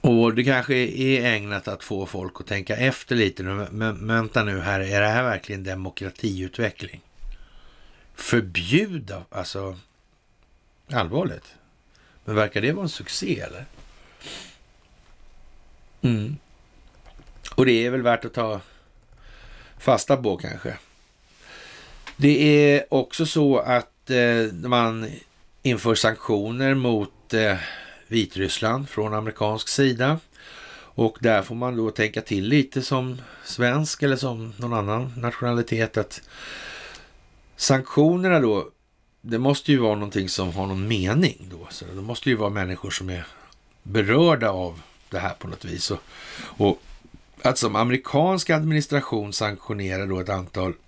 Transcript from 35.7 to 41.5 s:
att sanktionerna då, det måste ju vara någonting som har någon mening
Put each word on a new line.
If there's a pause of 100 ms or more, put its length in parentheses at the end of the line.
att (1300)
sanktionerna
då, (520)
det
måste
ju
vara
någonting
som
har
någon
mening